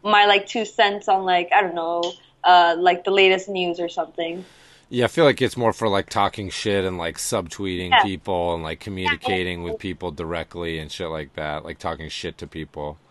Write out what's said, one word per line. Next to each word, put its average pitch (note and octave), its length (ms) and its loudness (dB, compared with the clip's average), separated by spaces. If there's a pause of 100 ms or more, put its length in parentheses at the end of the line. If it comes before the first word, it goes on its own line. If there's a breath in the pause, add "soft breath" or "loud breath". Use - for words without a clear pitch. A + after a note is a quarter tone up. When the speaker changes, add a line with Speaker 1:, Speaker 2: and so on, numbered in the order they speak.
Speaker 1:
my, G#3 240 4
like, G3 200 4
two A3+ 180 -4
cents G3+ 440 0
on, F#3+ 160 4
like, F3 280 2
I G3+ 100 6
don't F3 120 -2
know, E3+ 380 -2 (320 soft breath)
uh, F3 340 6
like, F3 260 2
the G3 60 -2
latest F#3+ 380 4
news F3+ 320 -2
or E3+ 80 -4
something. E3+ 560 -8 (460 soft breath)
Speaker 2:
Yeah, B2 160 2
I - 20 2
feel E3 160 2
like C#3 160 4
it's B2 160 0
more A2+ 160 2
for, A2+ 160 -2
like, G2 220 0
talking G2+ 400 0
shit G2 340 0
and, F#2 140 -4
like, E2+ 180 -4
subtweeting F#2 760 -6
Speaker 1:
Yeah. - 120 6
Speaker 2:
people F2+ 500 -2
and, E2 100 -4
like, D#2+ 180 -8
communicating F#2 840 -4
Speaker 1:
Yeah. F2 60 -6
Speaker 2:
with F2+ 80 -8
people F2+ 320 -8
directly E2 680 -6
and D#2 140 -10
shit F2 160 -8
like D#2 260 -8
that, D2+ 300 -6
like, D2+ 140 -14
talking D#2+ 320 -8
shit - 280 -10
to E2 80 -14
people. D2+ 520 -12 (120)